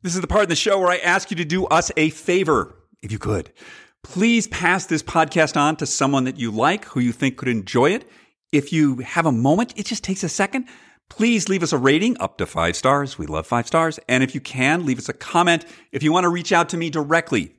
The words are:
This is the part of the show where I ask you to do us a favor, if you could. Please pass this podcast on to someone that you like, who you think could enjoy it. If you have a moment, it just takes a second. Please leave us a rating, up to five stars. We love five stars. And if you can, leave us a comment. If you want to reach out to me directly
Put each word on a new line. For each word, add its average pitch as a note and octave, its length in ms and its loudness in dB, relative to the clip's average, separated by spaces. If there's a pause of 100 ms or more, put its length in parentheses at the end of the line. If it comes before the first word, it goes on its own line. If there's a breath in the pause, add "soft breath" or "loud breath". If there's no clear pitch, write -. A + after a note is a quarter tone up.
This F3 120 -6
is F#3 60 -2
the - 60 -4
part G#3 160 2
of F3+ 80 2
the E3 40 2
show G3 240 2
where F3+ 120 4
I F3+ 80 0
ask F#3 320 0
you G3+ 80 -4
to F3 60 -2
do F3 220 0
us E3 300 2
a D#3 140 2
favor, D#3 680 0 (260)
if G#2+ 80 -12
you A2 80 -6
could. G2 320 -4 (520 loud breath)
Please A3+ 460 2
pass F3+ 360 0
this D#3 180 -2
podcast D#3+ 540 0
on D3+ 200 2
to C#3+ 100 -6
someone C3+ 380 0
that C3 140 -6
you A2+ 120 -4
like, C#3+ 340 0
who - 160 -4
you B2 100 2
think C3 280 -2
could B2 100 -4
enjoy A#2+ 440 2
it. A#3+ 140 -6 (460 soft breath)
If C#3+ 200 0
you C#3+ 260 2
have D#3+ 260 -4
a D3+ 80 2
moment, C#3+ 440 2
it G3+ 100 -8
just - 180 -8
takes F#3+ 180 -4
a F3 60 -4
second. B3 400 -4 (400 loud breath)
Please A3 400 0
leave F#3+ 140 0
us E3+ 100 -2
a C#3+ 60 0
rating, D#3 420 2
up - 180 -6
to F2+ 80 -2
five E2+ 300 -2
stars. C3+ 420 0
We D#2+ 80 -6
love D#2 200 -6
five A#2+ 200 -2
stars. D#3+ 320 0 (100)
And B2+ 140 2
if C3 120 -2
you C#3+ 80 -6
can, D3 420 -2
leave C3 140 0
us - 100 -10
a - 60 -8
comment. E3+ 500 0 (260 loud breath)
If - 120 -6
you D#3 100 2
want F3+ 120 2
to F3 40 2
reach F3 240 -2
out E3+ 160 4
to F3 80 -6
me E3 140 -4
directly D3+ 680 -2